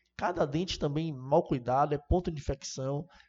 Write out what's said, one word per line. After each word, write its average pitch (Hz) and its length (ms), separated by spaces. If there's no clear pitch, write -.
cada 196 300
dente 160 320
também 156 340
mal 139 300
cuidado 135 500
é 143 60
ponto 180 220
de 151 100
infecção, 139 640